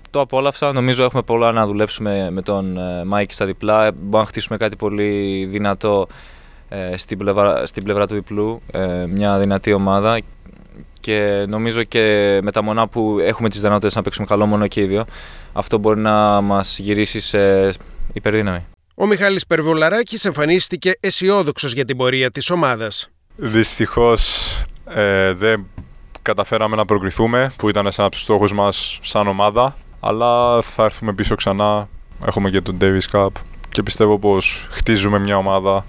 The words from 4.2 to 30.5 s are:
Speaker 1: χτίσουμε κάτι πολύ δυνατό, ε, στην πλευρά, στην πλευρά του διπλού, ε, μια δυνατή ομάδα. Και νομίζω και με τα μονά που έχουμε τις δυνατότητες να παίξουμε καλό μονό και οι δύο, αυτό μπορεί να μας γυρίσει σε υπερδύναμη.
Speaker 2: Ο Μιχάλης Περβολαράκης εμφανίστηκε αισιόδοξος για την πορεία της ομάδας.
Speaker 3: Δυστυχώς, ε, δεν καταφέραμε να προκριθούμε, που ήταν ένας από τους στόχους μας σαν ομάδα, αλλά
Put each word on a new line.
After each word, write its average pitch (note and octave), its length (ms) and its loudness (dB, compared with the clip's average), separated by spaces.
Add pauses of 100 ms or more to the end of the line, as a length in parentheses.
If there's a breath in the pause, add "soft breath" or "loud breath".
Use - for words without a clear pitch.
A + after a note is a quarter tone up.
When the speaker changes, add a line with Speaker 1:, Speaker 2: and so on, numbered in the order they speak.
Speaker 1:
χτίσουμε G#2+ 320 -8
κάτι G#2+ 180 -2
πολύ G2+ 680 -2
δυνατό, G2+ 600 0 (640 loud breath)
ε, F#2 280 -8
στην G2 200 -8
πλευρά, G2 480 2
στην - 180 -10
πλευρά G2+ 240 0
του G#2 60 -6
διπλού, G#2 480 -4 (100)
ε, F2+ 360 -4
μια G2 300 0
δυνατή G2 360 0
ομάδα. G2+ 480 2 (800)
Και G#2 480 0
νομίζω A2+ 360 -2
και G#2 600 4
με G2+ 80 -2
τα G#2+ 120 0
μονά A2 240 0
που G#2+ 340 0
έχουμε A2 280 0
τις G2 100 -6
δυνατότητες G#2 360 0
να A2 60 -2
παίξουμε G2+ 240 -4
καλό G#2 200 2
μονό G#2 220 0
και G#2 140 -2
οι G2+ 40 2
δύο, G2+ 200 0 (480 loud breath)
αυτό - 240 -2
μπορεί G#2+ 220 2
να G#2+ 420 4
μας G2+ 380 0
γυρίσει G#2 400 -2
σε G2 500 2 (440)
υπερδύναμη. G2+ 520 -2 (300)
Speaker 2:
Ο G3 100 -2
Μιχάλης G3 400 0
Περβολαράκης E3 800 0
εμφανίστηκε F3 720 0
αισιόδοξος F3+ 760 0
για C3 120 -2
την C3 120 -4
πορεία B2+ 340 0
της - 180 -4
ομάδας. B2 600 0 (260)
Speaker 3:
Δυστυχώς, A2+ 1120 2 (420)
ε, G2 440 2
δεν G2+ 340 0 (540)
καταφέραμε G#2+ 540 0
να G#2+ 100 2
προκριθούμε, A2+ 720 0
που G#2+ 120 0
ήταν G#2 120 2
ένας G2+ 180 -2
από G2+ 120 4
τους - 100 -8
στόχους G2+ 320 2
μας G2+ 480 -2
σαν G#2 260 0
ομάδα, G#2 500 2 (220)
αλλά A#2+ 640 2